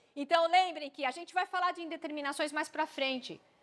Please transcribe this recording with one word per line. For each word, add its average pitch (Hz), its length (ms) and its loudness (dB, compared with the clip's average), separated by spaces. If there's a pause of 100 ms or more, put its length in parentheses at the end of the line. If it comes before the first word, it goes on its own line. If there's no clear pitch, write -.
(140)
Então, 330 320 4
lembrem 330 420 4
que 277 160 -6
a 254 60 2
gente 339 240 -10
vai 370 100 2
falar 359 280 0
de 339 100 -10
indeterminações 302 680 -4
mais 311 180 -2
pra 311 160 0
frente. 262 520 -4 (240)